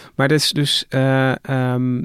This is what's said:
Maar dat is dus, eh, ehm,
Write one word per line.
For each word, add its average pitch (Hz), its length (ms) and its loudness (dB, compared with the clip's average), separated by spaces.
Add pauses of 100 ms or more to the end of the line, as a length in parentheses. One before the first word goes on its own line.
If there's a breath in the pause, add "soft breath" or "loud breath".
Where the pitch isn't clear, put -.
(160 loud breath)
Maar 139 120 2
dat 151 120 4
is - 120 0
dus, - 380 -2
eh, 131 420 2 (140)
ehm, 127 580 -2